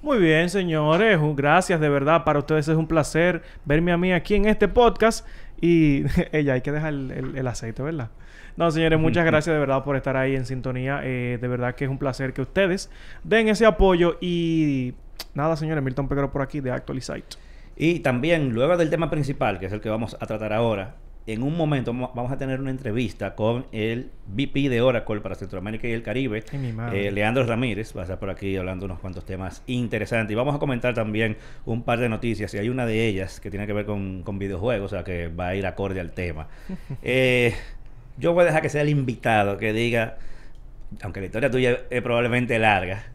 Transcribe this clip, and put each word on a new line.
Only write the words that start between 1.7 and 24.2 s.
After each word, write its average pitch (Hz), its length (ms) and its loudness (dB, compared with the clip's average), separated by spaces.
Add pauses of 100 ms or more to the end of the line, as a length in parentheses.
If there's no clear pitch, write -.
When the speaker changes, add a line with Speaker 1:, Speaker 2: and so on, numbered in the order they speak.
Speaker 1:
de 151 80 4
verdad. 147 360 4
Para 151 160 4
ustedes 151 280 0
es 160 80 4
un 160 100 2
placer 165 560 2 (220)
verme 165 280 4
a 170 40 4
mí 180 160 2
aquí 180 220 2
en 208 120 6
este 214 220 4
podcast. 226 580 4 (340)
Y 156 440 6 (140)
<laughs> 170 140 0
ella, 143 220 2
hay 127 60 2
que 143 120 -4
dejar 151 200 -2
el, 135 180 -6
el, 135 280 -6
el 131 80 -2
aceite, 117 360 -6
¿verdad? 143 280 -6 (460)
No, 165 140 4
señores, 160 280 4
muchas 160 260 4
Speaker 2:
<laughs> - 20 4
Speaker 1:
gracias 156 280 4
de 151 60 2
verdad 135 240 2
por 139 120 0
estar 131 200 -2
ahí 135 200 2
en 127 100 -2
sintonía. 127 580 -4
Eh, 123 360 -2
de 123 80 -4
verdad 123 260 -2
que - 100 -4
es 135 60 0
un 135 80 -4
placer 135 340 -4
que 135 100 -4
ustedes 185 480 0 (320)
den 220 260 4
ese 220 180 6
apoyo. 180 540 6
Y 160 720 0 (400)
nada, 156 220 0
señores, 156 260 -2
Milton 135 260 -2
Peguero 139 220 0
por 139 120 -2
aquí 139 180 -4
de 131 120 -4
Actualizate. 131 640 -8 (400)
Speaker 2:
Y 165 240 2
también, 139 520 2
luego 139 240 4
del 170 140 4
tema 165 200 0
principal, 131 480 0
que 92 80 -6
es 92 60 -4
el 107 80 -4
que 113 80 -6
vamos 110 320 -4
a 117 60 -6
tratar 107 260 -4
ahora, 107 420 0 (320)
en 110 160 -4
un 151 140 -2
momento 143 360 0
mo-, 123 220 -4
vamos 123 160 -4
a 135 80 -4
tener 131 220 -4
una 135 100 -4
entrevista 113 640 -4
con 117 380 0
el 113 380 -4 (220)